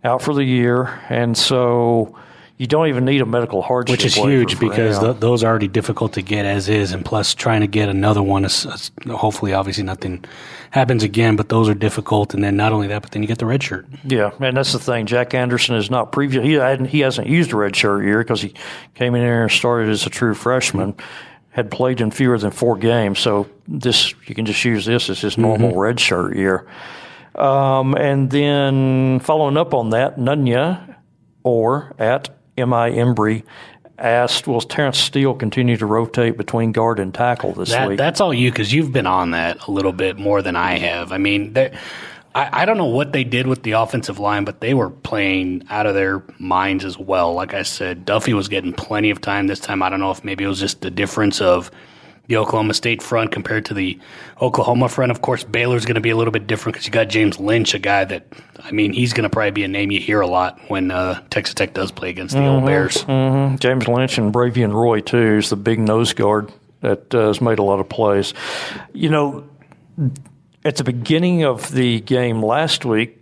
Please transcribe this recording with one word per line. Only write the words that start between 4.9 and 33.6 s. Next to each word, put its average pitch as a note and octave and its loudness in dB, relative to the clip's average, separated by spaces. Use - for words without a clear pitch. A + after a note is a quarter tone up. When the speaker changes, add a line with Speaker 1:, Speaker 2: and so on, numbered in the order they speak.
Speaker 1:
him. G2+ 2
Speaker 2:
th-, A#2 0
those A2+ 2
are A2+ 4
already A2 2
difficult G#2 -2
to G2+ -4
get G2+ -2
as G2 -2
is. G#2 2
And F#2 -6
plus G#2+ -2
trying A2 0
to G#2 2
get G#2 0
another G2+ 2
one G2 2
is, - -2
is - -12
hopefully, G#2+ -2
obviously, G2 -2
nothing F#2 -8
happens B2 2
again, A2 2
but G#2+ -2
those A2+ 4
are G#2+ 4
difficult. G#2 0
And G2+ 0
then G2+ 0
not G#2+ 2
only G#2 0
that, G#2 -4
but - -18
then G#2+ -4
you G#2+ -4
get A2+ -4
the A#2 -2
red C3+ 0
shirt. - -8
Speaker 1:
Yeah, A#2+ 0
and C3 0
that's C3+ 0
the C3 -2
thing. A#2 -2
Jack A#2+ 0
Anderson B2 0
is G#2 -2
not A#2+ -2
previous. C#3 0
He D3+ 4
hadn't, C3 2
he C#3+ 0
hasn't C3 2
used D3+ 2
a - -2
red G2+ 0
shirt G2+ 2
year G#2 2
'cause A2+ -2
he G2+ -8
came B2 0
in A#2+ 2
here A#2+ 2
and A2 2
started A#2 0
as G#2+ 0
a - -6
true A2+ 0
freshman, G#2 -2
had G#2 -4
played B2+ -2
in A2 0
fewer B2 2
than G2+ -2
four A#2 0
games. A2 2
So G2+ 0
this, B2 0
you - -10
can A2+ -4
just G#2+ -2
use A2 0
this A#2 0
as F#2+ -4
his G#2 -2
normal A2+ 4
Speaker 2:
Mm-hmm. F2+ 0
Speaker 1:
red A#2 2
shirt F#2 0
year. F#2+ 0
Um, C3+ 4
and C#3 2
then C3+ 2
following D3+ 2
up E3 0
on A#2 0
that, B2 0
Nunya C#3 0
or B2+ 0
at A#2+ 0
M B2+ 0
I A#2 2
Embry A2 0